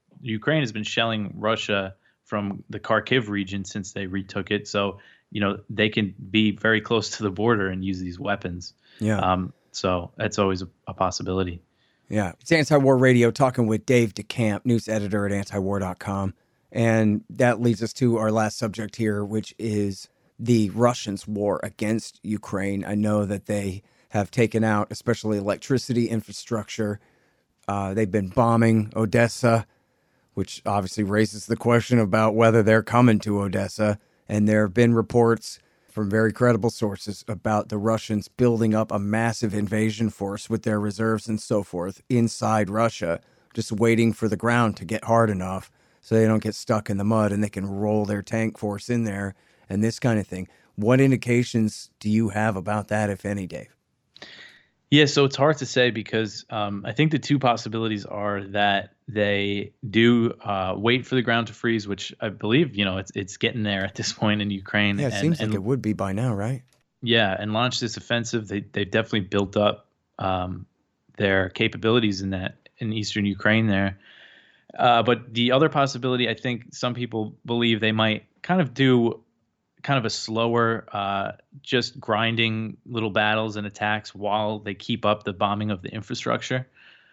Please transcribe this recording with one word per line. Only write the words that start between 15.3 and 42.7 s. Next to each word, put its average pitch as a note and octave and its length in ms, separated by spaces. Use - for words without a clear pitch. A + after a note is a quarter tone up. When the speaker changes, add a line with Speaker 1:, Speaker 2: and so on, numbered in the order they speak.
Speaker 2:
anti G2 260
war G2 200
dot F#2 220
com. G2 340
And A2 580
that A#2+ 300
leads A#2 220
us A2+ 120
to A#2+ 220
our A2 160
last A2 260
subject G#2+ 380
here, G#2 260
which G#2 360
is G#2 500
the A2+ 320
Russians' A2 580
war G2+ 340
against G#2+ 600
Ukraine. G2 600
I G#2 100
know G#2 320
that G2 180
they G2+ 380
have G2+ 220
taken A2+ 340
out, G#2 260
especially G#2+ 460
electricity A2+ 720
infrastructure. G#2+ 880
Uh, G2 240
they've G#2 180
been F#2+ 200
bombing A2+ 640
Odessa, A2+ 720
which - 320
obviously G2+ 400
raises G#2 400
the A2+ 120
question A#2+ 420
about A2 360
whether A2+ 280
they're A2 200
coming A#2+ 380
to G#2 220
Odessa. G2+ 560
And G#2 220
there G#2+ 140
have F#2+ 120
been A#2 200
reports A#2 640
from G#2+ 180
very A2 240
credible A#2 380
sources G2+ 580
about G#2 400
the G#2 100
Russians G#2+ 500
building A#2 460
up A2 160
a G#2 80
massive A2 560
invasion G#2+ 540
force G2+ 400
with A2+ 140
their G#2+ 180
reserves G#2+ 480
and A2 100
so G#2 240
forth F2+ 460
inside A2 600